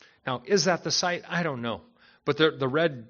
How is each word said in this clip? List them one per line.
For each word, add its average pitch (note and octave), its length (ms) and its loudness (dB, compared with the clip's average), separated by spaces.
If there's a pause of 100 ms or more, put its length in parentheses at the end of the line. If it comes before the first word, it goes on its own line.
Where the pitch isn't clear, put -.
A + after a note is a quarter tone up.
(260)
Now, B2+ 180 -4
is F#3+ 200 2
that E3+ 200 0
the E3 60 -4
site? F3 360 -2
I F3 160 -2
don't C3+ 200 -4
know. A2+ 200 -4 (420)
But C#3+ 120 0
the, D#3 160 6
the C3 160 -2
red, C#3 420 0